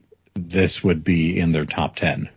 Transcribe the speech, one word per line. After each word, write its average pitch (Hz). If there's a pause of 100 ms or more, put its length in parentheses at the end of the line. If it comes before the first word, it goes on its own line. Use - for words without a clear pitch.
(360)
this 90
would 82
be 87
in 85
their 78
top -
ten, -